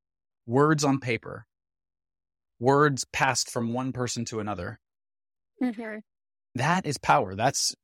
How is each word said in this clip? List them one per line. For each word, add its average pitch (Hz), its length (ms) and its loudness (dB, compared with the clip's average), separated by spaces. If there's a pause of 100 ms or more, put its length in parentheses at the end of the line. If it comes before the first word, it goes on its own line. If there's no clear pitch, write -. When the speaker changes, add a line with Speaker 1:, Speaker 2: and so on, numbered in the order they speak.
(460)
Speaker 1:
words 143 380 4
on 135 160 2
paper, 113 480 -6 (1120)
words 139 520 4
passed 135 380 0
from 117 240 -4
one 131 180 -4
person 123 340 -6
to 110 140 -8
another. 101 400 -8 (800)
Speaker 2:
Mm-hmm. 220 380 -6 (560)
Speaker 1:
That 160 300 0
is 147 120 -4
power. 113 380 2
That's, 117 480 0